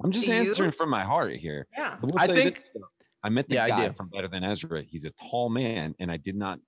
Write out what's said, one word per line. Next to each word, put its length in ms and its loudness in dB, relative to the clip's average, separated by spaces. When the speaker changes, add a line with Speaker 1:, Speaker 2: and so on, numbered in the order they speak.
Speaker 1:
I'm 80 2
just 160 2
Speaker 2:
Do 60 4
you? 40 6
Speaker 1:
answering 220 2
from 200 -2
my 120 2
heart 340 0
here. 380 -6
Speaker 2:
Yeah. 260 -6
Speaker 1:
I 40 -2
will 140 0
Speaker 3:
I 80 6
Speaker 1:
say 80 4
Speaker 3:
think 240 4
Speaker 1:
this, 160 -20
though. 120 -12
I 60 -2
met 200 2
the 60 2
Speaker 3:
Yeah, 80 4
I 60 2
Speaker 1:
guy 180 2
Speaker 3:
do. 80 -4
Speaker 1:
from 140 -12
Better 180 -6
Than 160 -4
Ezra. 400 -4
He's 220 -12
a 60 -8
tall 380 -2
man, 500 -2
and 120 -4
I 60 -4
did 180 -6
not, 320 -4